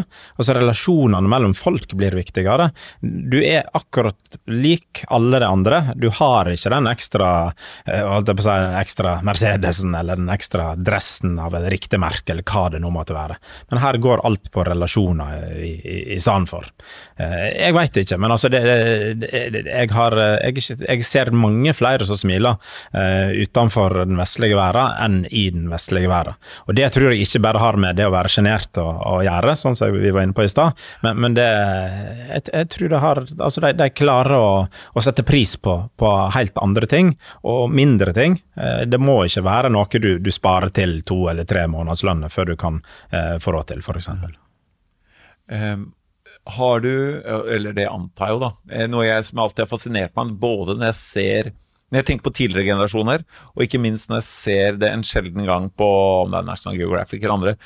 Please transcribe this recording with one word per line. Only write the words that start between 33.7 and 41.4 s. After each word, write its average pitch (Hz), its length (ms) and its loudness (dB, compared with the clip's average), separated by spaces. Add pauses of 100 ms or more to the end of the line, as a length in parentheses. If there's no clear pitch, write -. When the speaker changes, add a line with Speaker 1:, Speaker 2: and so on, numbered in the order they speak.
Speaker 1:
de 139 60 2 (100)
klarer 135 400 4
å, 107 120 4 (200)
å - 320 -6
sette 131 240 0
pris 127 320 2
på, 92 160 0 (240)
på 110 120 4 (260)
helt 113 260 -2
andre 107 260 0
ting, 170 220 4 (320)
og 120 300 0
mindre 117 420 4
ting. 160 220 4 (180)
Eh, 120 320 -2
det 123 160 2
må 139 240 6
ikke 92 160 -2
være 117 320 2
noe 104 240 2
du, 104 140 4 (100)
du 98 80 0
sparer 92 400 2
til 87 320 0
to 92 300 -2
eller 85 160 -4